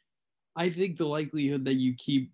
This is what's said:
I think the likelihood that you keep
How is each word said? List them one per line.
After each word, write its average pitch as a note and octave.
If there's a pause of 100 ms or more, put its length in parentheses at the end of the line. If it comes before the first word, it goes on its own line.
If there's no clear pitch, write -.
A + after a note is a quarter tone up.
(560)
I F3
think F3
the E3
likelihood D3
that C3+
you B2+
keep C3+